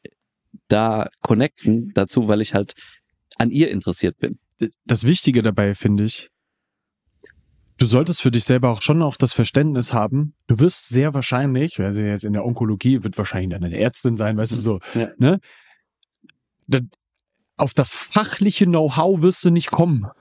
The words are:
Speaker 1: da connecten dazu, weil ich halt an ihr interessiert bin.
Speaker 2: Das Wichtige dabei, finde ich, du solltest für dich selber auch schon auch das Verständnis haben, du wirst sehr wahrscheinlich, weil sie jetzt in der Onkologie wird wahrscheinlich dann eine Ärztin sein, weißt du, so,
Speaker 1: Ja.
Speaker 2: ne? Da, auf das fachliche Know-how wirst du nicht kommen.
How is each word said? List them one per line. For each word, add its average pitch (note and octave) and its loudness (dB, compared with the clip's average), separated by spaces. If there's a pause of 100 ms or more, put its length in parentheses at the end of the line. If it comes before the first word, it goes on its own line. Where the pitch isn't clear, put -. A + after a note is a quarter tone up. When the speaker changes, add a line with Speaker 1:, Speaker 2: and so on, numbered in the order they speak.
(680)
Speaker 1:
da G#2+ 0 (120)
connecten A#2 0
dazu, G#2+ 0
weil G#2+ 2
ich - -4
halt G2 -4 (640)
an A#2 0
ihr D3+ 2
interessiert F2+ -4
bin. - -6 (440)
Speaker 2:
Das A#2 -2
Wichtige B2+ 2
dabei, G2+ 0
finde G#2 0
ich, - -8 (1500)
du B2+ 2
solltest C#3+ 2
für B2+ 2
dich A#2+ 0
selber B2+ 2
auch A2 -2
schon D#3 2
auch D3 -2
das - 0
Verständnis C3+ 0
haben, C3 -2 (140)
du A2 2
wirst E3+ 2
sehr C#3 0
wahrscheinlich, C3+ -2
weil G2+ -2
sie G#2 -2
jetzt G#2 -2
in G#2 -4
der G#2 -2
Onkologie A#2+ 0
wird G2+ -6
wahrscheinlich F#2+ -4
dann F2 -4
eine E2+ -6
Ärztin A#2+ -2
sein, G#2+ -2
weißt G#2+ -2
du, A#2 -4
so, G#2+ -2 (140)
Speaker 1:
Ja. A#2 -4
Speaker 2:
ne? D#3+ 2 (1300)
Da, C3 2 (800)
auf C#3 -2
das - 2
fachliche - 0
Know-how D#3+ 2
wirst F3+ 2
du F#3 4
nicht E3+ 0
kommen. D3 2 (140)